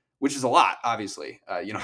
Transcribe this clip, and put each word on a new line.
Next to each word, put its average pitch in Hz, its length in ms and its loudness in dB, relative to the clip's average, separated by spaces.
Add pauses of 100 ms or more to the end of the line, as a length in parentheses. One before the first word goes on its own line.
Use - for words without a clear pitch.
(180)
which 139 180 -2
is 131 80 -2
a 127 60 2
lot, 120 340 4
obviously. 107 560 -4 (100)
Uh, 92 100 -4
you 98 120 -8
know, 101 120 -6